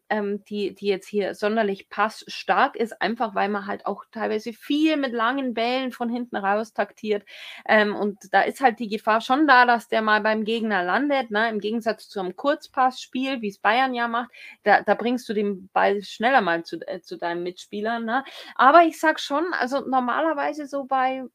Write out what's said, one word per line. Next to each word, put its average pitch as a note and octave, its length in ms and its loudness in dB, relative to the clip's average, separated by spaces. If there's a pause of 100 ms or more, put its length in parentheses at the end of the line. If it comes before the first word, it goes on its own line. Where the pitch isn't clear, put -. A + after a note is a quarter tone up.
ähm, G#3 340 -2
die, G3+ 320 -6
die G3+ 120 -6
jetzt F#3+ 200 -2
hier G3 280 -2
sonderlich G#3 520 -2
passstark - 880 0
ist, - 260 -4
einfach G#3+ 320 -2
weil G3 140 0
man G3+ 180 -4
halt G3+ 200 -8
auch G3+ 260 -6
teilweise G#3+ 400 -4
viel D4+ 460 0
mit C4 160 -2
langen B3 400 0
Bällen B3 400 0
von A#3 160 -4
hinten A#3+ 260 -6
raus G#3 380 0
taktiert. G#3 500 -4 (420)
Ähm, G#3 300 4
und G3+ 220 -2 (160)
da G3 80 6
ist - 180 -2
halt B3 200 2
die A3+ 100 -6
Gefahr A3 320 0
schon C#4+ 260 2
da, B3 180 8
dass A#3 220 2
der A3 140 0
mal G#3+ 180 2
beim G#3+ 240 0
Gegner G#3+ 400 0
landet, B3 480 0
ne? G#3+ 160 2
Im G#3+ 140 -4
Gegensatz G#3+ 480 -4
zu G3+ 100 -8
einem F#3 160 -6
Kurzpassspiel, C4 1040 -2
wie's G3+ 180 -6
Bayern B3 340 2
ja A#3+ 160 -2
macht, A#3+ 220 -6 (320)
da, G#3 180 6
da G#3 120 2
bringst A#3+ 360 -2
du G#3+ 40 -4
den G3 380 -4
Ball G3 320 2
schneller A#3+ 380 2
mal E3+ 240 0
zu, E3 200 -10
äh, F#3 140 -10
zu - 180 -14
deinem F3 260 -6
Mitspieler, G#3 560 -6
ne? A#3 260 -2 (300)
Aber D4 280 10
ich D#4+ 160 0
sag D#4 180 2
schon, D4 360 -2
also B3+ 340 -2
normalerweise C#4+ 800 -2
so C#4 180 -8
bei C4 400 -2 (120)